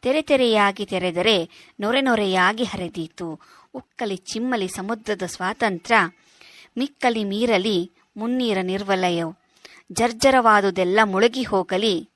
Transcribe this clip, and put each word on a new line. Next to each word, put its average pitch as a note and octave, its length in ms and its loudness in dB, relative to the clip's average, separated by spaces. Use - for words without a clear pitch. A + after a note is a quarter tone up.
ತೆರೆ C#4 200 0
ತೆರೆಯಾಗಿ G#3+ 640 2
ತೆರೆದರೆ F3+ 640 0
ನೊರೆ A#3 220 0
ನೊರೆಯಾಗಿ G#3+ 600 2
ಹರಿದೀತು, E3+ 760 -8
ಉಕ್ಕಲಿ G3+ 440 -8
ಚಿಮ್ಮಲಿ A3+ 500 -4
ಸಮುದ್ರದ G#3 580 -6
ಸ್ವಾತಂತ್ರ್ಯ, F#3 880 -2
ಮಿಕ್ಕಲಿ A#3+ 460 -2
ಮೀರಲಿ G3+ 680 0
ಮುನ್ನೀರ A#3 440 -2
ನಿರ್ವಲಯವು, F#3 760 -2
ಜರ್ಜರವಾದುದೆಲ್ಲ G#3+ 1120 2
ಮುಳುಗಿ A3+ 400 2
ಹೋಗಲಿ F#3+ 720 -2